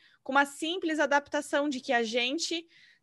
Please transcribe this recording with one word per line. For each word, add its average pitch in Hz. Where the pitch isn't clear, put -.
com 269
uma 277
simples 320
adaptação 294
de 254
que 262
a 240
gente 262